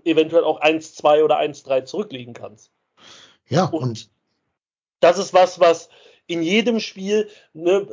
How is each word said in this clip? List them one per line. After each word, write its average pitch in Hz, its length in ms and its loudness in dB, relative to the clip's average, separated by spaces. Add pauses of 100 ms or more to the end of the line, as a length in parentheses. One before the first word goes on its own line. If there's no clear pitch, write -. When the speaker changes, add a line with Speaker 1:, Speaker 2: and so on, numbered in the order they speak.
Speaker 1:
eventuell 160 380 2
auch 151 180 -2
eins 156 320 -2
zwei 151 300 2
oder 151 140 2
eins 151 260 -6
drei 131 180 -2
zurückliegen 131 540 -12
kannst. - 360 -20 (800)
Speaker 2:
Ja, 170 160 0
Speaker 1:
Und 156 160 -6
Speaker 2:
und 120 280 -8 (920)
Speaker 1:
das 175 180 4
ist 190 160 -8
was, 180 260 4
was 170 300 2 (380)
in 170 160 -4
jedem 214 360 0
Spiel, 208 480 -4 (260)
ne, 185 400 -2